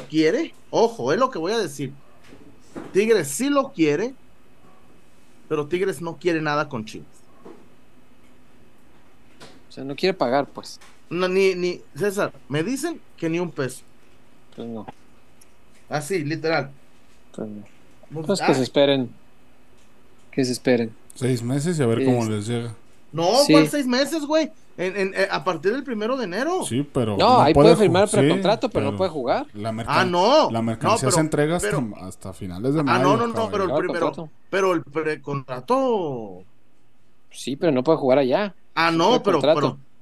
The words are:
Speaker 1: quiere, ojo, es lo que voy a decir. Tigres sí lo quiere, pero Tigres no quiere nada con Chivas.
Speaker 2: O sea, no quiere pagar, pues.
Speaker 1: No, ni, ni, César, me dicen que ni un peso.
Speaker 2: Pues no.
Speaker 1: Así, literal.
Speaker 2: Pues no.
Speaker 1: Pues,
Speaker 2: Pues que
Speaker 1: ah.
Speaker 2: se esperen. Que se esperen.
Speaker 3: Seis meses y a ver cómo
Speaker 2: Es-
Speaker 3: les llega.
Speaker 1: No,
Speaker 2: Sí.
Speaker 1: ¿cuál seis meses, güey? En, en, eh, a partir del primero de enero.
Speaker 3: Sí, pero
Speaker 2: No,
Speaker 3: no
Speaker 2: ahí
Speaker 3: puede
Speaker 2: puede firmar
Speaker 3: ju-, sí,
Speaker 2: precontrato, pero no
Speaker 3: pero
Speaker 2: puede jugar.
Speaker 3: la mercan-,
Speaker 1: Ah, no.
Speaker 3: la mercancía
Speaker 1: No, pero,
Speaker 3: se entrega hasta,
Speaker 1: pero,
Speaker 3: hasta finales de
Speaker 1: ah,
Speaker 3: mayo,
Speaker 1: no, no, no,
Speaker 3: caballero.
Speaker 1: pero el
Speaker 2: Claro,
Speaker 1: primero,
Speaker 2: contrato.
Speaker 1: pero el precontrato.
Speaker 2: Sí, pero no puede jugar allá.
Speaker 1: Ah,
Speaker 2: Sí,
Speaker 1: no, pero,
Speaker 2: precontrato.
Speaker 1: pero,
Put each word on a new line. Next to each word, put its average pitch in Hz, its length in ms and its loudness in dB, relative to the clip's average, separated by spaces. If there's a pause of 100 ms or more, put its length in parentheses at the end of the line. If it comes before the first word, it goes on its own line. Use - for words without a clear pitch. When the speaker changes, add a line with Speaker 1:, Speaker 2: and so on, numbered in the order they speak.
Speaker 1:
quiere, 165 460 0 (180)
ojo, 170 420 0
es 196 60 0
lo 254 120 2
que 170 80 -8
voy 170 140 -4
a 233 40 -2
decir. 143 360 -6 (1000)
Tigres 202 360 2
sí 254 200 -2
lo 277 220 0
quiere, 165 420 0 (1300)
pero 151 200 -2
Tigres 175 340 -4
no 165 160 -10
quiere 165 240 0
nada 151 260 -2
con 123 160 -8
Chivas. 98 240 -14 (2500)
Speaker 2:
O - 40 -20
sea, 131 120 -12
no 139 100 -8
quiere 180 180 0
pagar, 135 340 0
pues. - 340 -16 (280)
Speaker 1:
No, 180 200 -2
ni, 190 260 2
ni, 175 260 -4 (140)
César, 190 380 -2 (160)
me 147 140 -2
dicen 269 360 -6 (180)
que 165 120 -4
ni 165 100 -2
un 175 120 -4
peso. 131 320 -6 (720)
Speaker 2:
Pues 117 120 -12
no. 113 180 -12 (1040)
Speaker 1:
Así, 147 380 -4
literal. 156 460 -2 (640)
Speaker 2:
Pues 110 140 -10
no. 104 160 -14 (500)
Speaker 1:
Pues, 156 140 -8
Speaker 2:
Pues 202 140 0
que 170 100 4
Speaker 1:
ah. - 20 4
Speaker 2:
se 131 100 2
esperen. 139 460 2 (1200)
Que 139 120 -2
se 127 80 0
esperen. 117 400 0 (240)
Speaker 3:
Seis 127 260 -2
meses 143 380 -2
y 143 40 2
a - 20 2
ver 117 180 2
cómo 123 200 2
Speaker 2:
Es- 110 60 -2
Speaker 3:
les 104 180 -4
llega. 117 280 -6 (360)
Speaker 1:
No, 170 240 2 (100)
Speaker 2:
Sí. 311 80 6
Speaker 1:
¿cuál 311 140 8
seis 285 200 -2
meses, 277 380 0
güey? 311 260 0 (260)
En, 190 180 -4
en, 190 180 -2
eh, 190 160 0
a 175 140 -4
partir 170 300 -2
del 269 100 -6
primero 226 340 -4
de 254 60 -6
enero. 262 400 -4
Speaker 3:
Sí, 139 300 -4
pero 107 240 -2
Speaker 2:
No, 214 160 6
Speaker 3:
no 208 80 8
Speaker 2:
ahí 151 120 6
Speaker 3:
puede 147 200 10
Speaker 2:
puede 214 120 4
firmar 180 220 4
Speaker 3:
ju-, - 40 -10
sí, 220 60 0
Speaker 2:
precontrato, 190 520 2
pero - 160 -2
no - 60 -2
Speaker 3:
pero - 60 -6
Speaker 2:
puede 185 140 -2
jugar. 156 420 -2
Speaker 3:
la 104 180 -8
mercan-, 110 180 -8
Speaker 1:
Ah, 165 160 4
no. 196 440 4
Speaker 3:
la 113 120 -2
mercancía 117 340 0
Speaker 1:
No, 233 40 0
pero, 214 120 2
Speaker 3:
se 175 80 2
entrega 156 380 0
hasta, 196 120 -4
Speaker 1:
pero, 135 280 -2
Speaker 3:
hasta 92 360 -14
finales 98 400 -4
de 156 60 0
Speaker 1:
ah, 151 40 0
Speaker 3:
mayo, 165 200 2
Speaker 1:
no, 190 140 4
no, 233 100 0
no, 226 60 -6
Speaker 3:
caballero. 220 180 -4
Speaker 1:
pero 202 120 -2
el 180 60 -2
Speaker 2:
Claro, 147 120 0
Speaker 1:
primero, 175 240 -2
Speaker 2:
contrato. 165 240 -6 (200)
Speaker 1:
pero 190 240 2
el 156 100 -2
precontrato. 143 1600 -4 (880)
Speaker 2:
Sí, - 260 -8
pero 170 140 2
no 127 120 2
puede 160 160 4
jugar 135 200 4
allá. 156 360 0 (180)
Speaker 1:
Ah, 165 180 2
Speaker 2:
Sí, 165 60 0
Speaker 1:
no, 170 120 4
pero, 247 140 4
Speaker 2:
precontrato. 151 360 2
Speaker 1:
pero, 139 180 0 (240)